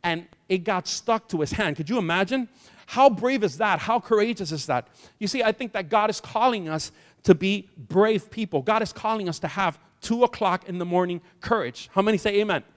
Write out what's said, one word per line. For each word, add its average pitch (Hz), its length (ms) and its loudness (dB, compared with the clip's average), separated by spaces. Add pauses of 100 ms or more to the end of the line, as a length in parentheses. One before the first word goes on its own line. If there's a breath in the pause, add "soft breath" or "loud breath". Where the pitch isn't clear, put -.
and 170 240 -2 (200)
it 190 120 2
got 180 280 -2
stuck - 420 -2
to 165 120 -2
his 143 100 -2
hand. 170 260 -2
Could 156 120 -6
you 240 80 0
imagine? 196 500 0 (380 loud breath)
How 269 240 6
brave 226 340 0
is 143 140 -2
that? 190 220 2
How 240 200 0
courageous 208 520 0
is 151 160 -6
that? 123 200 0 (300 loud breath)
You 208 100 -4
see, 254 140 -2
I 220 100 4
think 220 220 -6
that 185 160 -4
God 214 220 4
is - 100 -6
calling 220 480 0
us 156 220 -4 (320 soft breath)
to 196 100 2
be 190 420 -2
brave 196 540 -2
people. 196 320 -6
God 214 220 0
is 180 100 -8
calling 214 340 -4
us 165 120 -6
to 170 80 -8
have 180 320 -4 (200)
two 233 240 0
o'clock 185 460 0
in 180 80 -6
the 180 80 -4
morning 175 360 0 (200 soft breath)
courage. 170 500 -4
How 196 120 2
many 214 160 4
say 202 200 2
amen? 196 240 0 (140)